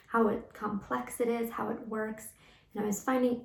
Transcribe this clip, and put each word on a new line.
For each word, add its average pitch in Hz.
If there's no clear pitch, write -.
how 226
it, -
complex 214
it 233
is, 233
how 220
it 226
works, 220
and 208
I 214
was 202
finding 247